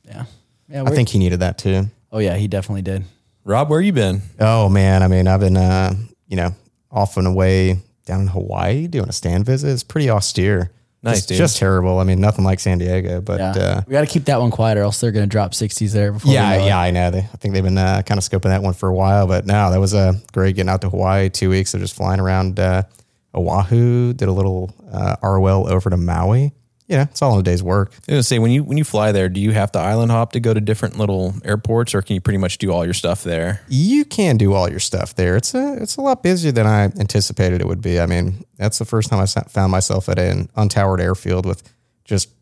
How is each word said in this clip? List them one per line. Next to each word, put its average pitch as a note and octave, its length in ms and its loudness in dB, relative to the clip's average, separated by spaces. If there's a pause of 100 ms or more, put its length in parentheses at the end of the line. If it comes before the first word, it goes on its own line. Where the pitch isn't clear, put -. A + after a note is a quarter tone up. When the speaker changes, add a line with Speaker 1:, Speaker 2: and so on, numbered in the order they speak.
Speaker 1:
Yeah. A2 200 -14 (440)
Yeah, C#3 120 -8
Speaker 2:
I - 20 -4
Speaker 1:
we're C3+ 140 2
Speaker 2:
think A#2+ 120 4
he G#2 100 0
needed F2+ 220 2
that F2+ 180 -2
too. F#2+ 280 0 (240)
Speaker 1:
Oh A2 80 -8
yeah, F#2+ 180 0
he G#2 120 -2
definitely G2 340 -4
did. F#2+ 220 -6 (400)
Speaker 3:
Rob, B2+ 260 0
where D#3 100 2
you G3+ 140 0
been? G2 260 0 (200)
Speaker 2:
Oh A2 280 4
man, F#2+ 340 4
I F#2 60 4
mean, F#2 180 4
I've F#2+ 140 4
been, F#2+ 160 4
uh, F#2 380 2 (340)
you F#2+ 80 -6
know, F2 180 -2 (360)
off G2+ 260 -2
and F#2 100 2
away F#2 520 2 (260)
down F#2 160 -4
in G2 60 -2
Hawaii F#2+ 640 -4
doing D3+ 200 -4
a - 40 -8
stand F#2 340 -2
visit. C#3 240 0
It's B2 140 -4
pretty C#3+ 260 0
austere. G2 600 0 (340)
Speaker 3:
Nice, A#2 120 2
Speaker 2:
Just, F#2+ 140 -2
Speaker 3:
dude. F#2 80 0
Speaker 2:
just - 180 2
terrible. F#2 420 2
I F#2 60 2
mean, F#2+ 160 2
nothing G#2 240 2
like F#2+ 160 0
San F#2 180 0
Diego, F2+ 440 -2
but, F#2 180 -4
Speaker 1:
Yeah. F#2 120 -2
Speaker 2:
uh, F#2+ 360 -2
Speaker 1:
We C3 40 -6
gotta D3 140 2
keep C#3 200 -4
that C3+ 140 0
one A#2+ 120 2
quiet A2 260 0
or G2+ 40 2
else G#2 180 -2
they're A#2 120 0
gonna G#2 140 0
drop G2 280 0
sixties G#2 400 -4
there G#2 180 2
before A2 160 -2
we C3+ 60 6
Speaker 2:
Yeah, A2+ 240 2
Speaker 1:
know F#2+ 40 2
it. G2 40 2
Speaker 2:
yeah, G2 120 4
I F2+ 140 2
know. F2+ 180 2
They, F2+ 100 -2
I G2 180 -8
think G2 160 -4
they've F#2+ 100 0
been, F#2+ 140 2
uh, F#2+ 240 2
kinda G2+ 200 -2
scoping F#2+ 200 -2
that F#2+ 200 2
one F#2+ 120 -2
for F#2+ 160 -4
a F#2 40 0
while, F#2+ 320 4
but F#2 200 0
no, G2+ 260 2
that F#2+ 80 2
was, G2 140 0
uh, F#2+ 180 4 (200)
great F#2+ 240 0
getting F#2 120 0
out F#2 140 0
to F#2 80 -2
Hawaii, F#2+ 400 0
two F#2+ 180 -2
weeks F#2+ 260 0
of F#2+ 60 -4
just F#2+ 140 -6
flying F#2+ 260 -2
around, F#2 400 0
uh, F#2 220 2 (520)
Oahu, A#2 760 0
did G2+ 160 -2
a F#2+ 40 0
little, F#2+ 420 -2 (180)
uh, F#2+ 300 -4
R G2 160 2
O F#2+ 80 4
L F#2+ 260 2
over F#2 180 0
to F2+ 60 0
Maui. F2+ 560 0 (360)
You F#3 100 0
know, C3+ 60 2
it's - 180 -4
all C3 120 4
in G2 60 4
a - 20 -2
day's F2+ 200 0
work. G2 300 0
Speaker 3:
I - 40 -20
was - 120 -20
gonna C#3+ 140 2
say, A#2+ 160 0
when A2+ 120 2
you, C#3 140 2
when C#3+ 120 -4
you D3+ 80 0
fly G#2+ 280 0
there, F#2 180 2
do F#2+ 100 -4
you G#2+ 120 0
have G#2 200 0
to F#2 60 -2
island A2 320 0
hop A#2 220 0
to A#2+ 80 -4
go A2+ 120 0
to G#2+ 80 2
different G#2+ 380 -4
little F#2+ 440 -2
airports, A2 520 -2
or F#2+ 80 0
can - 120 -4
you F#2 60 -2
pretty G2+ 160 0
much F#2 220 -2
do G2 120 -2
all E2+ 140 0
your F2 80 -2
stuff F2 300 -2
there? E2+ 460 -4
Speaker 2:
You G#3 360 2
can F3 320 0
do G2+ 160 4
all F2+ 160 2
your E2+ 120 -6
stuff - 340 -6
there. F2+ 220 2
It's - 180 -2
a, C#4 260 -2
it's G#3+ 160 -6
a C4+ 60 -6
lot C4 200 0
busier E3+ 300 0
than A2 140 2
I G#2 180 4
anticipated F#2+ 800 0
it F2+ 40 -2
would F2+ 140 -4
be. F2 180 -2
I E2+ 80 2
mean, F2+ 380 -2 (140)
that's G#2 200 -2
the A2+ 60 -4
first A2 240 -2
time G2+ 120 0
I F#2+ 40 2
sa-, F#2+ 240 -2
found F#2+ 240 0
myself F#2+ 380 -2
at F#2 80 0
an F2+ 360 -2
untowered G2 460 0
airfield F2+ 460 -2
with F2 160 -6 (420)
just G2 240 -4 (140)